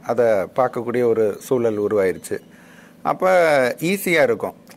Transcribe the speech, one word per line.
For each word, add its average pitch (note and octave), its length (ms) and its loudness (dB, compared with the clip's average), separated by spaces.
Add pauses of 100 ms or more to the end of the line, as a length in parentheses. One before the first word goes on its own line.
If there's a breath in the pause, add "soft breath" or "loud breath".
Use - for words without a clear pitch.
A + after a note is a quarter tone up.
அதை A#2 200 0
பார்க்கக்கூடிய A#2+ 760 0
ஒரு A2 340 2
சூழல் A#2 420 -2
உருவாயிருச்சு. G2 580 -2 (640 loud breath)
அப்ப F3 480 2 (300)
ஈஸியா F3 420 0
இருக்கும். G#2+ 320 0 (220)